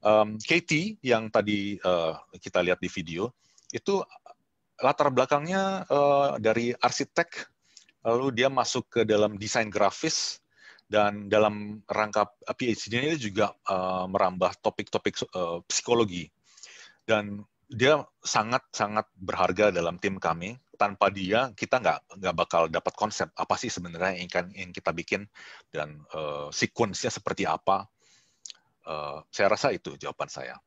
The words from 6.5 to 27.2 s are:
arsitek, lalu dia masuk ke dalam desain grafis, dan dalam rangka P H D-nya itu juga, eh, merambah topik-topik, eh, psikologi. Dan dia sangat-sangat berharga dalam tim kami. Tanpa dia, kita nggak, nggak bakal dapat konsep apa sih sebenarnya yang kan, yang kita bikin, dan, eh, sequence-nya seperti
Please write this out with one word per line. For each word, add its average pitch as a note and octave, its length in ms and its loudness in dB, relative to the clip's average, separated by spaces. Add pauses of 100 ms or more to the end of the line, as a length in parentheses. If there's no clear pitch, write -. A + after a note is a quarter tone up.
arsitek, - 720 -2 (560)
lalu A#2+ 400 2
dia C3+ 80 4
masuk B2+ 400 -2
ke A#2 160 2
dalam G#2 320 4
desain A2 320 -2
grafis, - 720 -2 (440)
dan G#2 400 0
dalam G#2 600 2
rangka G#2+ 400 0 (280)
P B2 160 -2
H G2+ 160 -4
D-nya C3 280 -2
itu A2+ 160 -6
juga, F#2+ 200 0
eh, F#2 560 -2
merambah F#2 520 2
topik-topik, - 560 -2 (160)
eh, F2 360 -4
psikologi. G#2 640 0 (760)
Dan G#2 360 -2 (240)
dia C3 360 2 (200)
sangat-sangat G#2+ 920 -2
berharga F#2 560 2
dalam E2+ 280 -2
tim F#2+ 200 -2
kami. F2 360 -4 (220)
Tanpa G2+ 320 2
dia, G2+ 480 0
kita B2 240 0
nggak, F2 400 -2
nggak F2 160 -2
bakal E2 320 2
dapat E2 240 -2
konsep G#2 400 -2
apa - 240 -2
sih B2+ 100 -8
sebenarnya F2+ 540 -4
yang F2 80 -10
kan, F2 240 -2
yang F#2+ 180 -12
kita F2 220 -4
bikin, G2 340 -6 (460)
dan, D2+ 260 -8 (140)
eh, D2 400 -6
sequence-nya A2+ 580 -2
seperti - 380 -4